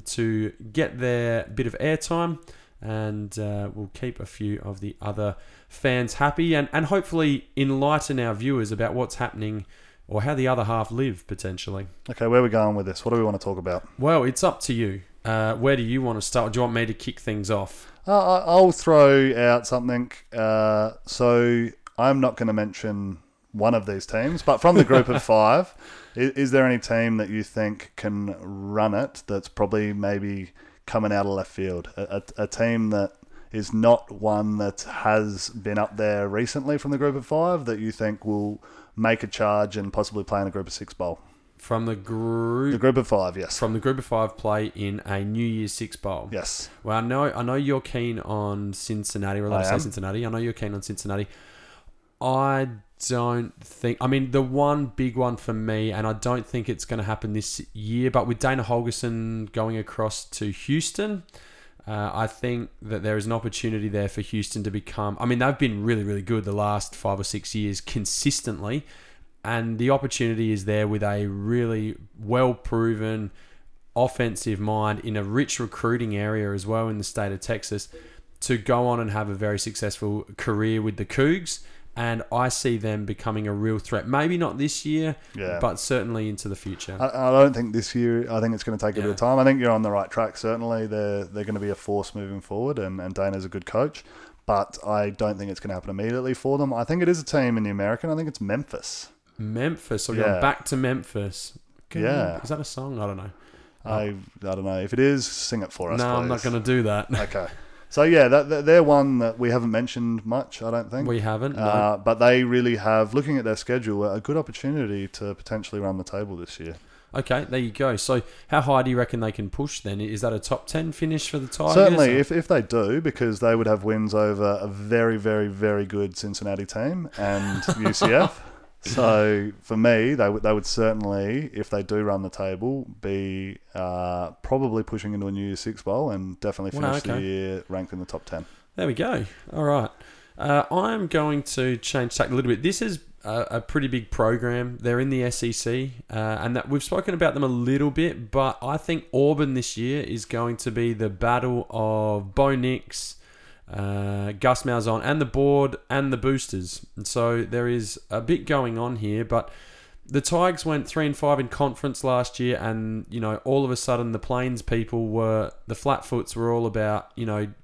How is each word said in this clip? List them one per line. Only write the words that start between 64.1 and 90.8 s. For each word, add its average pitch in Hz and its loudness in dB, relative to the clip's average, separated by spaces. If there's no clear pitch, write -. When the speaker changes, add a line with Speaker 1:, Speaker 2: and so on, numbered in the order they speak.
Speaker 1:
Houston 107 -4
to 101 -4
become, 101 -6
I 120 -2
mean, 123 2
they've 131 2
been 107 -2
really, 110 0
really 101 -4
good 107 -2
the 104 -4
last 104 -2
five 98 -2
or 98 -4
six - -8
years 104 -2
consistently, 117 -4
and 113 -2
the 120 2
opportunity 117 0
is 98 -2
there 107 2
with 104 0
a 104 0
really 110 -2
well-proven 113 0
offensive 113 0
mind 107 0
in 107 -6
a 104 -2
rich 113 -2
recruiting 117 -2
area 104 -2
as 98 -6
well 113 -2
in 107 -4
the 107 -6
state 101 -4
of 98 -6
Texas - -6
to 123 0
go 123 2
on 120 2
and 110 -2
have 104 -4
a 101 -2
very 104 -2
successful 104 -4
career 110 0
with 107 -2
the 101 -4
Cougs. 160 0
And 117 -2
I 123 2
see 123 0
them 107 -2
becoming 107 -4
a 104 0
real 107 0
threat. - -4
Maybe 147 2
not 151 -2
this 147 -2
year, 156 0
Speaker 2:
Yeah. 90 -4
Speaker 1:
but 113 -2
certainly 113 -2
into 104 -6
the 98 -6
future. 95 -10
Speaker 2:
I, 131 0
I 127 0
don't 135 10
think 120 -2
this 110 -2
year. 120 2
I 113 0
think 113 2
it's 107 -6
gonna 110 -4
take 107 0
a - -2
bit 101 0
Speaker 1:
Yeah. 104 2
Speaker 2:
of 98 0
time. 127 4
I 131 6
think 135 6
you're 120 6
on 110 4
the 107 2
right 98 0
track, 110 0
certainly. 113 -2